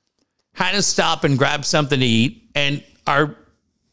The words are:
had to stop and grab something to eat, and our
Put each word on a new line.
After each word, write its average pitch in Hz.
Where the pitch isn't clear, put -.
had 185
to 202
stop 165
and 139
grab 147
something 143
to 127
eat, 113
and 143
our 147